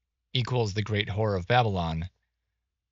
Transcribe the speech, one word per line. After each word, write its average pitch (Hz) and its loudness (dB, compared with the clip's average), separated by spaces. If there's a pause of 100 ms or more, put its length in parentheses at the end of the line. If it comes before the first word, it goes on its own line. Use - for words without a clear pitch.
(320)
equals 117 -2
the 104 -2
great 104 2
whore 104 0
of 87 -6
Babylon 90 2 (840)